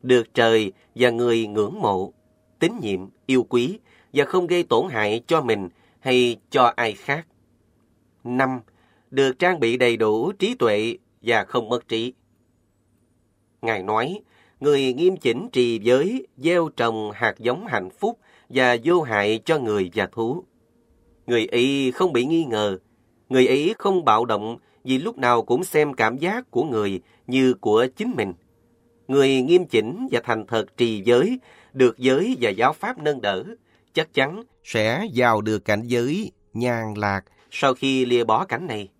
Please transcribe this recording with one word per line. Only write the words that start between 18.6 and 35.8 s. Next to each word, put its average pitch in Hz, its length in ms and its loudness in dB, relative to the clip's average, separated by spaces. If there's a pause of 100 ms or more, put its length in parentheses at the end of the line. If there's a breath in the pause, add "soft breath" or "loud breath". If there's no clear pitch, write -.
vô 170 180 2
hại 110 440 0
cho 156 140 0
người 104 340 -2
và 101 120 -2
thú. 117 380 -6 (840)
Người 117 180 2
ấy 131 500 0
không 180 180 0
bị 123 120 0
nghi 165 180 0
ngờ, 107 340 -2 (520)
người 127 180 6
ấy 147 300 2
không 185 280 -2
bạo 113 200 4
động 110 320 -4 (260 soft breath)
vì 131 140 0
lúc 196 200 -6
nào 123 240 2
cũng 131 220 0
xem 151 300 0
cảm 117 240 0
giác 202 340 -6
của 117 120 0
người 104 380 -2 (260 soft breath)
như 127 260 2
của 113 420 2
chính 240 220 -6
mình. 98 160 -4 (760)
Người 135 340 4
nghiêm 170 240 4
chỉnh 131 460 -2
và 120 120 0
thành 110 220 -2
thật 110 200 -2 (120)
trì 110 280 0
giới, 160 340 2 (340 soft breath)
được 127 240 4
giới 151 440 0
và 110 80 2
giáo 117 240 2
pháp 233 240 -8
nâng 147 240 -4
đỡ, 101 220 -4 (500)
chắc 160 200 -4
chắn 160 300 -2 (200)
sẽ 120 520 -2
vào 117 260 2
được 107 240 -4
cảnh 107 200 0